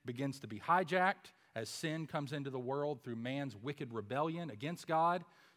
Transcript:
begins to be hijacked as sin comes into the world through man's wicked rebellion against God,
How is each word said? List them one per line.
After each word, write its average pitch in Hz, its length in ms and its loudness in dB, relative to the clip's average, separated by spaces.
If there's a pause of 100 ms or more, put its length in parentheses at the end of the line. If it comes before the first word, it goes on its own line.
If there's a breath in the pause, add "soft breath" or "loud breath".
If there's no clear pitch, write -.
begins 135 340 -2
to - 80 -10
be 107 140 -6
hijacked 180 720 4 (240 soft breath)
as 113 120 -4
sin 160 380 -4
comes 143 260 -2
into 143 180 -4
the 131 100 -4
world 139 420 -2
through 120 140 -6
man's 127 400 -4
wicked 123 360 -6
rebellion 151 560 -2
against 143 380 -6
God, 170 380 6 (320 loud breath)